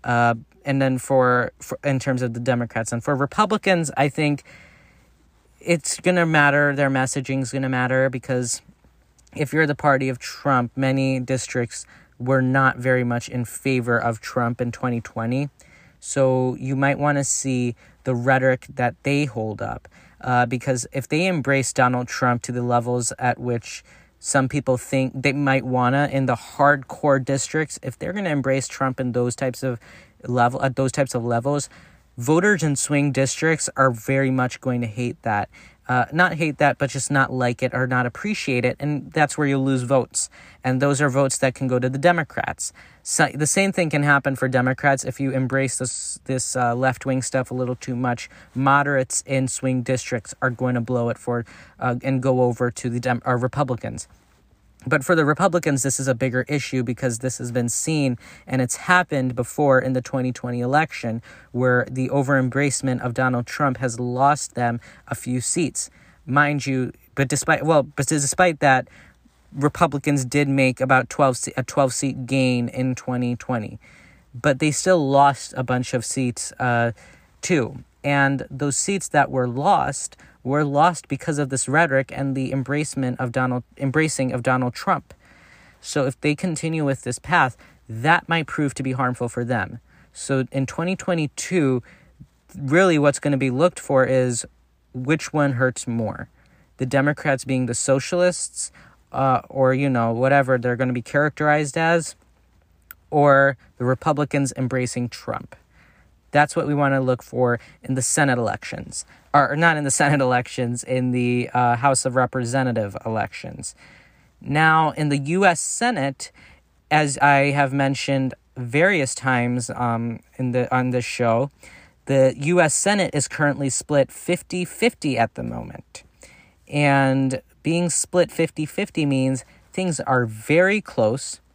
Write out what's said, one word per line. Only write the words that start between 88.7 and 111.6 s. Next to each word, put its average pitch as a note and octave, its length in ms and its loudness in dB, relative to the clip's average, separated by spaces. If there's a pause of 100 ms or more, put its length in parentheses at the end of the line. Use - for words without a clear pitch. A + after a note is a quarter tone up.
to - 80 -8
be C3 100 -4
harmful B2 380 -2
for A#2+ 120 -4
them. A#2 380 -4 (320)
So C3 400 -2
in C3+ 140 -2
twenty F3+ 300 -4
twenty-two, D#3 840 -2 (760)
really D#3+ 400 4
what's C#3+ 200 4
gonna C#3 200 0
be C3+ 100 0
looked C#3+ 320 0
for C3 240 4
is B2+ 400 0 (480)
which B2+ 400 -2
one C#3+ 200 2
hurts B2+ 340 -2
more. A2+ 420 -4 (480)
The C3+ 80 -2
Democrats C#3 640 0
being C3 180 0
the A#2+ 100 -2
socialists, - 960 0 (420)
uh, C3 360 2
or, C3 240 2
you C#3 160 2
know, A#2 240 2
whatever C3 460 4
they're A#2+ 180 0
gonna B2+ 160 0
be A#2 80 -2
characterized D3+ 800 0
as, E3 380 0 (920)
or C#3 460 4 (220)
the B2 80 -2
Republicans C#3 720 0
embracing B2+ 500 -2
Trump. - 480 -10 (760)
That's D3 220 2
what D3+ 120 0
we D3 80 0
wanna C#3 260 2
look B2+ 220 0
for A#2+ 380 0 (220)
in C3 120 -4
the B2+ 80 -2
Senate C#3 340 2
elections. - 720 -6 (260)
Or, C#3+ 240 4
not E3 200 4
in D3+ 60 -2
the C3+ 80 -2
Senate C#3+ 300 2
elections, B2 640 -2
in B2+ 260 -2
the, B2 420 0
uh, A#2+ 220 2